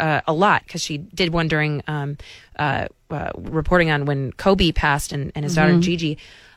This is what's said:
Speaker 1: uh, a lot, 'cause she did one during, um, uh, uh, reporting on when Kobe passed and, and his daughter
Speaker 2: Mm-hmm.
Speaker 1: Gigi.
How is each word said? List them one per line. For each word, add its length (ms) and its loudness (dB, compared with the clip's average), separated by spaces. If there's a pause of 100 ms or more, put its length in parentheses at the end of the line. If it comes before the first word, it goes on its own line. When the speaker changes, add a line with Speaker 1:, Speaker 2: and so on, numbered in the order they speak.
Speaker 1:
uh, 260 0
a 60 0
lot, 340 2
'cause 160 -8
she 160 -6
did 340 -4
one 160 0
during, 380 -2
um, 320 -6 (400)
uh, 280 -2 (240)
uh, 260 -6
reporting 540 0
on 140 0
when 280 -2
Kobe 400 2
passed 400 0
and, 220 -6
and 100 -6
his 100 -2
daughter 180 6
Speaker 2:
Mm-hmm. 100 6
Speaker 1:
Gigi. 360 -2 (380)